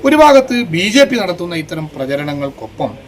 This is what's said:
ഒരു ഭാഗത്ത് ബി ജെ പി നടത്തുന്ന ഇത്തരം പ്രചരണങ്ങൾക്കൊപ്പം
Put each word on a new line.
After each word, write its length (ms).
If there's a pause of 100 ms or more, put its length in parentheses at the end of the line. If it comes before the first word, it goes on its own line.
ഒരു 100
ഭാഗത്ത് 400 (180)
ബി 200
ജെ 120
പി 100
നടത്തുന്ന 400
ഇത്തരം 400
പ്രചരണങ്ങൾക്കൊപ്പം 960 (160)